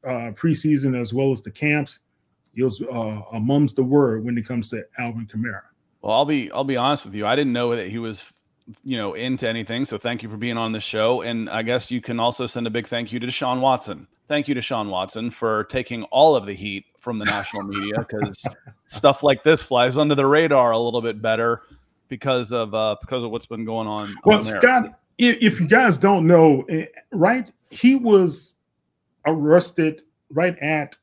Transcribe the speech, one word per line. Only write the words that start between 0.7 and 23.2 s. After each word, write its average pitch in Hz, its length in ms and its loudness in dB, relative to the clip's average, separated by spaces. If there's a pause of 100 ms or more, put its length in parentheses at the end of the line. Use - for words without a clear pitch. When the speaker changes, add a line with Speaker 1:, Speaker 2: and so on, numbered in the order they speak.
Speaker 1:
as 117 160 -6
well 135 180 0
as 120 100 -4
the 107 100 -14
camps. 147 480 -2 (560)
It 123 80 -2
was, 113 180 -2
uh, 110 400 -6 (120)
a 110 80 -6
mum's 139 320 2
the 131 100 0
word 127 400 2
when 120 140 -4
it 113 100 -6
comes 117 220 -6
to 110 160 -10 (120)
Alvin 117 280 -8
Kamara. 107 380 -8 (380)
Speaker 2:
Well, 104 120 -2
I'll 131 100 4
be, 143 280 -2
I'll 127 120 -4
be 135 140 -2
honest 131 260 0
with 98 100 -16
you. 104 120 -4
I 117 100 2
didn't 143 160 0
know 120 240 -2
that 98 140 -6
he 110 80 -8
was, 113 340 -10 (540)
you 131 100 -6
know, 101 200 -4
into 120 340 -4
anything. 113 340 -6
So 113 140 -8
thank 120 260 -6
you 110 60 -12
for 107 80 -12
being 117 200 -6
on 113 140 -4
the 110 80 -6
show. 110 440 0
And 113 260 -6
I 110 120 -4
guess 120 300 -4
you 123 80 -4
can 117 220 -6
also 120 260 -2
send 117 200 -6
a - 20 -4
big 113 180 -6
thank 117 240 -8
you 120 80 -6
to 120 80 -8
Deshaun 127 320 -4
Watson. 123 480 -2 (220)
Thank 147 180 -2
you 143 60 -2
to 123 80 -4
Deshaun 110 280 -6
Watson 98 400 -6
for 110 360 -2
taking 120 400 -8
all 143 320 6
of 101 80 -2
the 101 80 -10
heat 98 320 -10 (120)
from 117 200 -8
the 104 80 -6
national 104 380 -4
media, 101 420 -6
'cause 101 400 -8 (220)
<laughs> - 200 -20
stuff - 360 2
like 139 200 2
this 156 180 4
flies 123 360 0
under 151 180 2
the 135 100 2
radar 143 460 4
a 113 80 2
little 120 220 -2
bit 110 200 -6
better 113 420 0 (440)
because 123 460 -4
of, 113 200 -4
uh, 110 280 0
because 127 220 -6